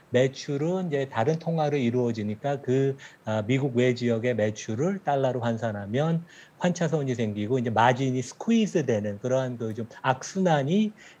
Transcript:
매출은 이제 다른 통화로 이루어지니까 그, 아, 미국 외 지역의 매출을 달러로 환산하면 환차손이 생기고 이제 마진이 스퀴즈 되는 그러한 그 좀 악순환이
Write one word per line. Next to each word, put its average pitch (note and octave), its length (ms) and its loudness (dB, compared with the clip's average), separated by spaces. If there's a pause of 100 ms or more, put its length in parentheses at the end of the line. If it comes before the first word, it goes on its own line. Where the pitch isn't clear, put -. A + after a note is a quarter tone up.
(120)
매출은 D3 760 0
이제 C#3 220 -2
다른 D3+ 300 0
통화로 D3+ 380 0
이루어지니까 A#2+ 840 -2
그, C3+ 360 0 (280)
아, A2 200 0
미국 C3 300 0
외 B2 200 4
지역의 A#2 400 0
매출을 A2 680 -2
달러로 C3+ 380 0
환산하면 A#2 840 -2 (340)
환차손이 D#3 560 0
생기고 G#2+ 440 0
이제 A#2+ 100 -2
마진이 B2+ 520 4
스퀴즈 G3 640 0
되는 G#2 340 0
그러한 B2+ 380 -2
그 A2+ 160 -4
좀 A2 140 -8 (140)
악순환이 E3+ 920 2 (260)